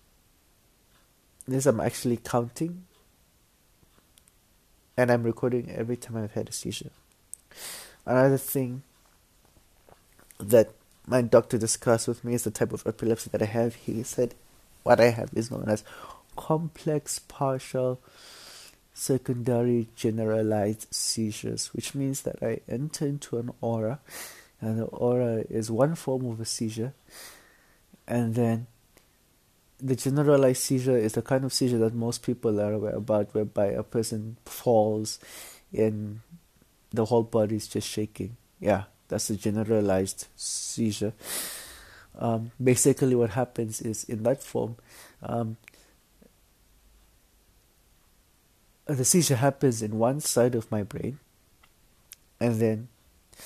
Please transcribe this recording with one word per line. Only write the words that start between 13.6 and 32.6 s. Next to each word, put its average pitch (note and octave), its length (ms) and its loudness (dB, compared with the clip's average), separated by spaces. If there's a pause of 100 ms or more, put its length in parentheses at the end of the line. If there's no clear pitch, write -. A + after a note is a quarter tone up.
He A2+ 280 -6
said - 320 -2 (480)
what A#2+ 160 6
I A#2+ 120 8
have A2 220 -4
is A2+ 160 -4
known G#2+ 200 -4
as G#2+ 160 0 (500)
complex D#3 840 -4
partial C3 840 -4 (920)
secondary A#2+ 1040 0
generalized A2 960 0
seizures, A2+ 840 -4
which - 220 -6
means C#3 280 -2
that - 200 -6
I A2+ 240 -2
enter D3 380 -4
into C#3+ 320 -4
an A#2 140 -4 (100)
aura, A2+ 380 -2 (600)
and A2 200 -2
the A2+ 60 -2
aura A#2+ 640 0
is A2 220 -2
one C#3 240 2
form C3 300 -4
of A2+ 160 -4
a A2 40 -8
seizure, A2+ 480 -4 (1120)
and A#2 300 0
then A#2 320 2 (1120)
the C3 160 0
generalized C3+ 680 4
seizure B2+ 340 2
is A2 160 2
the A#2 80 -2
kind C3 240 0
of B2+ 80 -4
seizure B2 240 2
that A2 160 4
most A#2 300 -4
people A2+ 360 0
are G#2 140 0